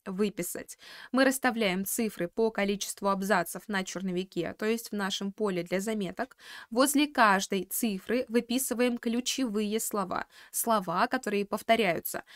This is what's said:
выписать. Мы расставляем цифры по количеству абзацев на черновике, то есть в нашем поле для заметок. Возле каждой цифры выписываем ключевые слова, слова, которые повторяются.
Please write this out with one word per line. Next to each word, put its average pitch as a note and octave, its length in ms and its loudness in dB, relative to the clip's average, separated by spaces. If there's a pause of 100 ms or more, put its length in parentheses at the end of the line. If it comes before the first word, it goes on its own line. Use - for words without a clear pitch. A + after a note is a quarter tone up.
выписать. F#3+ 720 -4 (360)
Мы C4 100 6
расставляем A3+ 640 2
цифры G3+ 420 -2
по A3 240 0
количеству G3+ 560 -2
абзацев G3 600 0
на G3 160 -2
черновике, F#3 760 -4
то - 80 -4
есть A3+ 260 -2
в - 40 -4
нашем G3 360 -2
поле F#3+ 320 -2
для F3+ 160 -2
заметок. G#3+ 560 -4 (340)
Возле C#4 380 4
каждой G3 560 4
цифры G#3+ 640 -2
выписываем A#3+ 680 0
ключевые A3+ 840 -2
слова, - 460 -2 (260)
слова, F#3 560 2
которые G#3 380 0
повторяются. A3 800 2 (120)